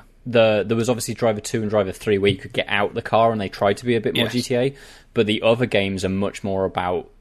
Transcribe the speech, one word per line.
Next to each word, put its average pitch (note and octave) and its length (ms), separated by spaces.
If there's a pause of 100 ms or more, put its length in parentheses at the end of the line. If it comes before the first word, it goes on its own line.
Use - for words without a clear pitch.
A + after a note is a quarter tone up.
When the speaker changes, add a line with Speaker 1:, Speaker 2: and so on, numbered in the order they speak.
(260)
Speaker 1:
The, A2 400
there A2+ 120
was A#2 120
obviously A#2 240
Driver A2 280
two A#2 200
and G#2 80
Driver G2+ 240
three G#2 260
where G2+ 120
you F#2 60
could - 160
get - 160
out G2+ 240
the A#2 80
car A2+ 320
and A2 80
they G2 80
tried G#2 280
to - 80
be A#2+ 100
a A2 60
bit A#2+ 140
more A#2 100
Speaker 2:
Yes. A2 80
Speaker 1:
G B2 100
T B2+ 120
A, C3+ 180 (400)
but A#2 120
the G#2 160
other A#2 240
games G2 400
are F#2 40
much G2 320
more F#2+ 240
about F2+ 440 (120)